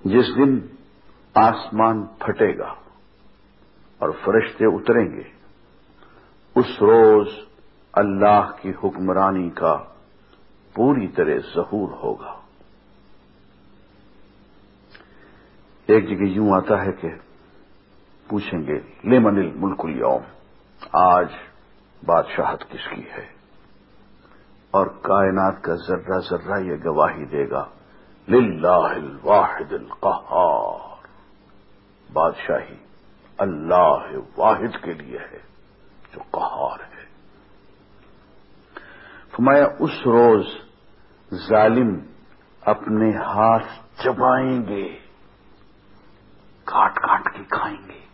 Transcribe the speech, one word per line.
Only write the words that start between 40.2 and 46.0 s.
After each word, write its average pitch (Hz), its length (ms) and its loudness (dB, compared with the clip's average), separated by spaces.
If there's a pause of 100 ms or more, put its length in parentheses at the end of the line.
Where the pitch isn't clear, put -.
ظالم 110 500 2 (640)
اپنے 107 560 0
ہاتھ 110 500 0 (380)
چبائیں 127 600 0
گے، 98 320 -8 (1700)